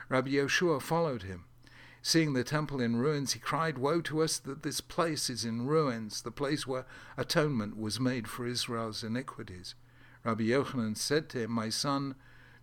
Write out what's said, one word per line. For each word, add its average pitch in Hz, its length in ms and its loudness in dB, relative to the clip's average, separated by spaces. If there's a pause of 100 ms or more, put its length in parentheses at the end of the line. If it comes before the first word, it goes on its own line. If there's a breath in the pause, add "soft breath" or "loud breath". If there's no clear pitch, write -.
Rabbi 139 220 2
Yoshua 139 520 4
followed 156 400 0
him. 92 220 -8 (560 loud breath)
Seeing 160 320 4
the 123 120 2
temple 147 360 -2
in 117 160 2
ruins, 139 360 2
he 113 80 -6
cried, 156 360 0
"Woe 143 260 2
to 156 200 0
us 156 160 2
that 139 240 -8
this 143 180 -2
place 170 480 0
is 120 160 -2
in 117 220 -2
ruins, 131 560 0
the 120 80 -6
place 143 360 -2
where 127 200 -4 (300 loud breath)
atonement 127 600 0
was 107 220 -2
made 127 300 0
for 123 180 -6
Israel's 117 560 -4
iniquities." 113 720 -6 (480 loud breath)
Rabbi 113 220 0
Yochanan 117 520 2
said 156 340 0
to 123 100 -4
him, 110 100 -2
"My 113 200 0
son, 139 440 -2 (480 loud breath)